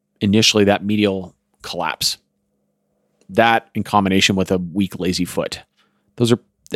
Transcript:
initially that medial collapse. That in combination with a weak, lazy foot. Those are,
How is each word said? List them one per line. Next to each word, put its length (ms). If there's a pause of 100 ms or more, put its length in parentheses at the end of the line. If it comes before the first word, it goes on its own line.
(200)
initially 440
that 200
medial 500 (280)
collapse. 560 (1120)
That 440
in 80
combination 540
with 140
a 80
weak, 400
lazy 260
foot. 380 (540)
Those 160
are, 60 (380)